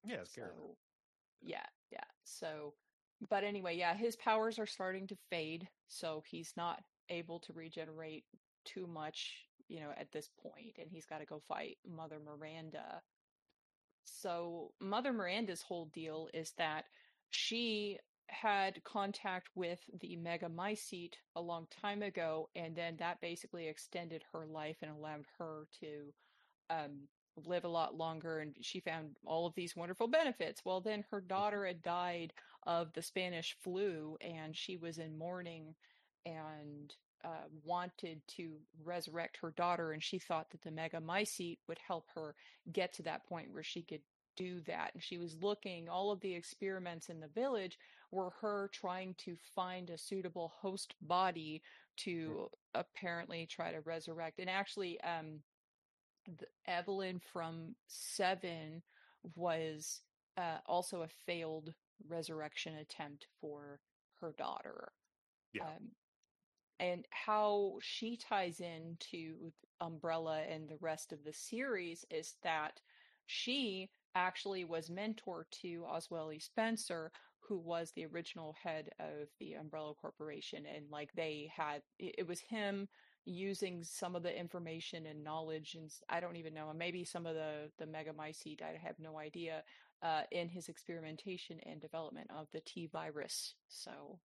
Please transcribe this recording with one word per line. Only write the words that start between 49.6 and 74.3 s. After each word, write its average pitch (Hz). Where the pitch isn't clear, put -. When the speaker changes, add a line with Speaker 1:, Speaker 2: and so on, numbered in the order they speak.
Speaker 2:
a 165
suitable 180
host -
body 170
to 170
Speaker 1:
Mm. -
Speaker 2:
apparently 170
try 170
to 160
resurrect. 165
And 185
actually, 190
um, 156
the 165
Evelyn 185
from 165
Seven 170
was, 160
uh, 170
also 175
a 160
failed 160
resurrection 160
attempt 147
for 147
her 165
daughter. -
Speaker 1:
Yeah. 196
Speaker 2:
Um, 156
and 180
how 208
she -
ties 190
into 165
Umbrella 165
and 156
the 156
rest 160
of 147
the 151
series 196
is 160
that 156
she 220
actually 185